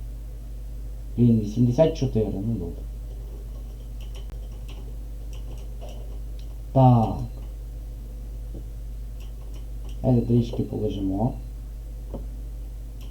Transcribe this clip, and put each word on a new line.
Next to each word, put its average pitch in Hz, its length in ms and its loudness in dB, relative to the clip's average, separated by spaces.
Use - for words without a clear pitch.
Блін, 117 220 8
вісімдесят 123 580 6
чотири, 110 360 2
ну 107 200 0
добре. 87 280 -4
Так. 120 420 10
Давайте 117 260 6
трішки 117 360 6
полежимо. 101 720 2